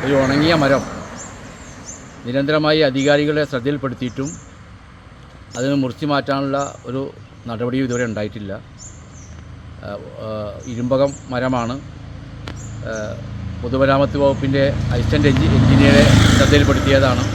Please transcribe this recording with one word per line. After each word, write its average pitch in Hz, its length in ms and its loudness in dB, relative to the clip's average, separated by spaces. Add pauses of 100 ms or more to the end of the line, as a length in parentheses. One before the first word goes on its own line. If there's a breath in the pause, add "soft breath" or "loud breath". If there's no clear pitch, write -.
ഒരു 139 80 0
ഉണങ്ങിയ 139 400 2
മരം 139 300 2 (1400)
നിരന്തരമായി 151 540 0
അധികാരികളെ 147 680 2
ശ്രദ്ധയിൽപ്പെടുത്തിയിട്ടും 131 840 -6 (1300)
അതിന് 135 180 -2
മുറിച്ചു 131 300 -4
മാറ്റാനുള്ള 139 720 -2 (100)
ഒരു 127 160 -6 (460)
നടപടിയും 120 360 -4
ഇതുവരെ 123 220 -2
ഉണ്ടായിട്ടില്ല. 104 480 -8 (1300)
ആ, 104 60 -12 (360)
ആ, - 20 -10 (380)
ഇരുമ്പകം 127 440 0 (200)
മരമാണ്. 123 440 -2 (1120)
ആ, 113 40 -8 (680)
പൊതുമരാമത്ത് 135 560 2
വകുപ്പിൻ്റെ 139 440 2 (300)
അസിസ്റ്റന്റ് 147 360 2
എഞ്ചി-, 139 300 4
എഞ്ചിനീയറെ 139 460 6 (340)
ശ്രദ്ധയിൽപ്പെടുത്തിയതാണ്. 135 840 4 (120)